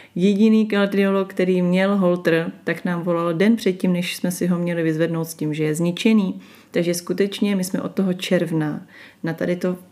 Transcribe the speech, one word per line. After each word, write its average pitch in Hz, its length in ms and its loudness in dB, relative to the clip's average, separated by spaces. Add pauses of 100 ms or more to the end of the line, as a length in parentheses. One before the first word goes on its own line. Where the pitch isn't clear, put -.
(140)
Jediný 214 520 4
kardiolog, 196 640 0
který 185 320 0
měl 190 340 2
holter, 175 560 2 (120)
tak - 200 -4
nám 175 180 -2
volal 170 320 0
den 202 220 4
předtím, 185 360 0
než 175 240 -4
jsme 180 140 -4
si 175 160 -2
ho 175 120 0
měli 175 240 -2
vyzvednout 165 420 0
s 165 100 -10
tím, 151 200 -4
že 151 100 -2
je 156 100 0
zničený. 185 680 2 (300)
Takže 175 240 0
skutečně 196 640 -2
my 185 80 -2
jsme 180 180 -4
od - 100 -8
toho 190 220 0
června 165 680 -2 (400)
na 165 100 -4
tady 175 240 -2
to 180 180 -2
v 175 180 -12